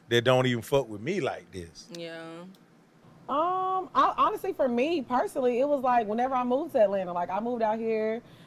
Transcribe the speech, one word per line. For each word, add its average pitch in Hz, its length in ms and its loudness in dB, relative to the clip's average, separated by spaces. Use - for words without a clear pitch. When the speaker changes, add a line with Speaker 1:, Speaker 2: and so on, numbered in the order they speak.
Speaker 1:
that 117 140 4
don't 127 220 6
even 123 160 0
fuck 139 260 0
with 104 140 -10
me 175 180 -4
like 92 320 -6
this. 85 360 -14
Speaker 2:
Yeah. 165 220 -12
Speaker 3:
Um, 370 680 0
I, 311 220 4
honestly, 381 360 0
for 294 140 0
me 269 340 0
personally, 247 580 0
it 277 80 2
was 285 160 2
like 240 240 2
whenever 240 280 0
I 247 80 0
moved 262 300 -2
to 247 80 4
Atlanta, 190 320 2
like, 175 160 -4
I 185 100 -4
moved 240 220 -4
out 220 180 0
here 220 420 -2